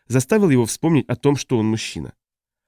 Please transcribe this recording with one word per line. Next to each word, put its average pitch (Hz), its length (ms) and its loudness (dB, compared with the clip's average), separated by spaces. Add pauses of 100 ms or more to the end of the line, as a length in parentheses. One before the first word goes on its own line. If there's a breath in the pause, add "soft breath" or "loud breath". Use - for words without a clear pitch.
заставил 175 420 2
его 123 160 2
вспомнить 151 420 0
о 120 80 -2
том, 143 200 0
что 131 220 -4
он 110 80 0
мужчина. 107 480 -6 (540)